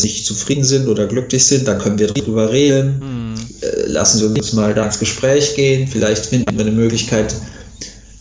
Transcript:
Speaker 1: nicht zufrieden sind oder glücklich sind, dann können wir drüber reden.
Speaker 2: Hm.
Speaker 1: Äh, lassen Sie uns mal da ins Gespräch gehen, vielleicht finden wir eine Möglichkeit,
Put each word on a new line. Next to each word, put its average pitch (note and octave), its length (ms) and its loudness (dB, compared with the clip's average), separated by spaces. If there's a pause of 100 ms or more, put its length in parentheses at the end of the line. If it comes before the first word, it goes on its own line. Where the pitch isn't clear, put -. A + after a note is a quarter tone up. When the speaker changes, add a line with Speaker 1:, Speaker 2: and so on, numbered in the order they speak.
Speaker 1:
nicht - 220 -4
zufrieden C#3 380 -2
sind C3 240 2
oder G#2 200 2
glücklich B2+ 380 0
sind, C3+ 220 2
dann G2+ 120 0
können G2+ 200 0
wir G#2 80 4
drüber A2 440 0
reden. C3+ 500 4
Speaker 2:
Hm. A#2 440 -6 (160)
Speaker 1:
Äh, - 260 -2
lassen F2+ 320 0
Sie G#2+ 60 2
uns A2 280 0
mal G#2+ 200 2
da A2 120 0
ins G#2 140 -4
Gespräch C#3 560 0
gehen, C3+ 320 2
vielleicht A2 400 0
finden A2+ 300 0
wir A2 80 0
eine G#2+ 100 0
Möglichkeit, A2+ 580 0 (880)